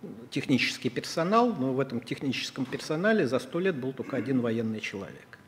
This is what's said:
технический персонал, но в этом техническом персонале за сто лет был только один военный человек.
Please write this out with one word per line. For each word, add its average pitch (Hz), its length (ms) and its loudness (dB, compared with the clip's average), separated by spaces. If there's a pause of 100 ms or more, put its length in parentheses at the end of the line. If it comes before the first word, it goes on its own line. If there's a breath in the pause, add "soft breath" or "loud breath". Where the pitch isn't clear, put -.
(300)
технический - 600 2
персонал, 220 680 4
но 131 140 2
в 131 80 2
этом 120 200 0
техническом - 680 -4
персонале 165 600 2
за 123 140 2
сто - 180 -6
лет 185 160 2
был 131 180 -4
только - 240 -6
один 127 260 2
военный 113 360 0
человек. - 680 -10